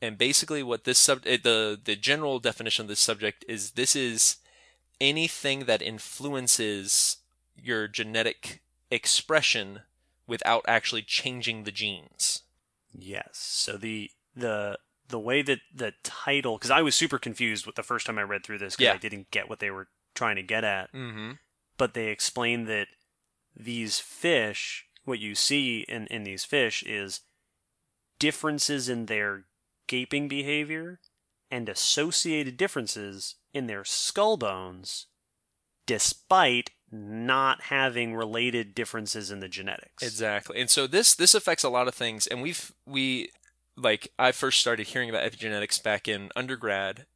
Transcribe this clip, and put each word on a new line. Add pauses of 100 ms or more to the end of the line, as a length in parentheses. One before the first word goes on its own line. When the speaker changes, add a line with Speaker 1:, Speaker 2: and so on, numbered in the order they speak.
Speaker 1:
And
basically
what
this
sub-,
it,
the,
the
general
definition
of
this
subject
is
this
is (600)
anything
that
influences (380)
your
genetic (280)
expression (440)
without
actually
changing
the
genes. (500)
Speaker 2:
Yes.
So
the, (260)
the, (280)
the
way
that (140)
the (100)
title,
'cause
I
was
super
confused
with
the
first
time
I
read
through
this
'cause
Speaker 1:
Yeah.
Speaker 2:
I
didn't
get
what
they
were (260)
trying
to
get
at.
Speaker 1:
Mm-hmm. (440)
Speaker 2:
But
they
explained
that (680)
these
fish, (180)
what
you
see
in,
in
these
fish
is (960)
differences
in
their (420)
gaping
behavior (500)
and
associated
differences (180)
in
their
skull
bones, (800)
despite (200)
not
having
related
differences
in
the
genetics.
Speaker 1:
Exactly.
And
so
this,
this
affects
a
lot
of
things.
And
we've, (140)
we, (460)
like,
I
first
started
hearing
about
epigenetics
back
in
undergrad, (100)